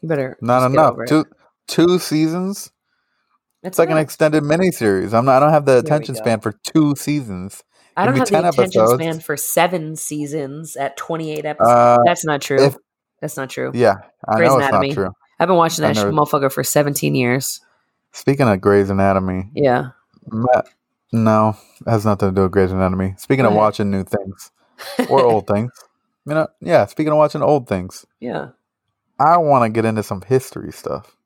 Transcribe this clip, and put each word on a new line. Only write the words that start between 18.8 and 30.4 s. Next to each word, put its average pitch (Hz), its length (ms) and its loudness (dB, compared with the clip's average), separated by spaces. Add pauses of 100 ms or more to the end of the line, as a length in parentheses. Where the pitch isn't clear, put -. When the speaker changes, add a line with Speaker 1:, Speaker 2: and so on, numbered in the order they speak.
Speaker 2:
Anatomy. 95 640 0
Speaker 1:
Yeah. 131 360 0 (400)
Speaker 2:
Ma-, 120 320 0 (500)
no, 110 440 2 (300)
it - 40 -2
has 107 160 0
nothing 101 240 0
to 92 40 -4
do 98 80 2
with 92 100 2
Grey's 95 200 2
Anatomy. 92 460 -2
Speaking 135 260 -2
of 113 60 4
Speaker 1:
Go 104 60 2
ahead. - 20 4
Speaker 2:
watching 107 320 0
new 98 140 -4
things. 98 460 -10 (580)
Or 131 160 2
Speaker 1:
<laughs> - 0 -
Speaker 2:
old 110 220 2
things. 107 240 -2 (560)
You 143 80 -6
know, 156 140 -2 (120)
yeah, 170 260 2
speaking 151 260 -4
of 151 60 2
watching 151 240 2
old 139 260 0
things. 92 360 -6 (160)
Speaker 1:
Yeah. 113 280 -8 (720)
Speaker 2:
I 160 160 4
wanna 139 320 4
get 110 160 -2
into 110 180 -2
some 98 200 -8
history - 500 -4